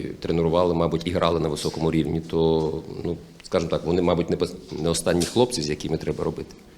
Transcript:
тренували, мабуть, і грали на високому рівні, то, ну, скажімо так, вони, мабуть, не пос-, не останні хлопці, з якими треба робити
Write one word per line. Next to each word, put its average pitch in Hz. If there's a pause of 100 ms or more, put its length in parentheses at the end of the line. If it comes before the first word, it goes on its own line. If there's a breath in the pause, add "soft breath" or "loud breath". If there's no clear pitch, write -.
(200)
тренували, 85
мабуть, 82
і 90
грали 85
на 80
високому 78
рівні, 80
то, 80 (320)
ну, 85 (260)
скажімо 85
так, 78
вони, 87
мабуть, 87
не 90
пос-, 76
не 82
останні 85
хлопці, 113
з 73
якими 76
треба 76
робити 80 (240)